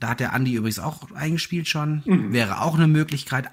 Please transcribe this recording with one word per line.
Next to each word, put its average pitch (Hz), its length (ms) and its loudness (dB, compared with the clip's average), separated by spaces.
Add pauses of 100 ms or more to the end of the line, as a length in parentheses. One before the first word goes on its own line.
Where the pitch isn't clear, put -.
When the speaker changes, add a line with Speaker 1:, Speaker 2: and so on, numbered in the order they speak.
Speaker 1:
da 113 100 -4
hat 120 100 -4
der 127 120 -2
Andi 127 220 0
übrigens 110 240 -2
auch 156 340 -10
eingespielt 160 560 -4
schon, 151 380 -2
Speaker 2:
Mhm. 131 260 2
Speaker 1:
wäre 107 300 2
auch 156 140 2
eine 160 100 6
Möglichkeit, 151 680 2